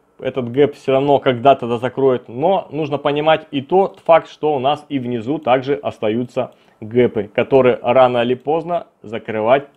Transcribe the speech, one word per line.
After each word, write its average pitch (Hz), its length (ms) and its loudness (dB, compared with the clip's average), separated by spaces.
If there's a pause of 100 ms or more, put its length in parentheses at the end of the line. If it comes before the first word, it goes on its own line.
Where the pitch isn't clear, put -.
(200)
этот 131 320 -6
гэп 143 240 0
все - 180 -2
равно 139 260 2
когда-то 127 480 2
да 117 100 -2
закроет. 127 500 -2
Но 160 440 -2
нужно 143 260 -6
понимать 151 540 0
и 143 100 -4
тот 185 440 0
факт, 160 240 4
что 151 260 -4
у 131 40 -2
нас 147 300 -2
и 139 100 -4
внизу 120 380 -6
также 135 380 0
остаются 117 760 -4 (280)
гэпы, 113 520 0
которые 123 480 4
рано 123 420 4
или 123 120 0
поздно 160 520 -4 (140)
закрывать 110 760 -2